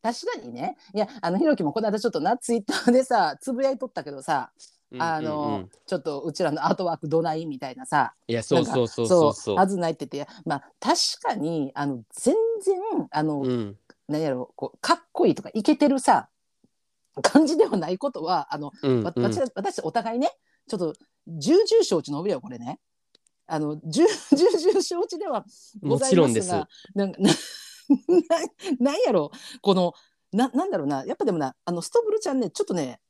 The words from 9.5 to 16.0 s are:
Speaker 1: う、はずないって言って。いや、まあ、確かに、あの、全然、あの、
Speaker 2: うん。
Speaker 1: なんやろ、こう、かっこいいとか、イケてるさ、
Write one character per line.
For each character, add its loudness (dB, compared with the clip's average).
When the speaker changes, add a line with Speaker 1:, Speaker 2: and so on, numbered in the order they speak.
Speaker 1:
う、 2
は 4
ず -4
な -2
い -2
っ -4
て -10
言 -18
っ -8
て。 -20
い -20
や、 -20
ま -2
あ、 -12
確 2
か -2
に、 -2
あ -2
の、 -4
全 0
然、 0
あ 0
の、 -2
Speaker 2:
う -2
ん。 -4
Speaker 1:
な -4
ん -2
や 0
ろ、 -6
こ -8
う、 -20
か 0
っ 0
こ 0
い 6
い 2
と -14
か、 -14
イ -2
ケ 4
て 4
る 2
さ、 2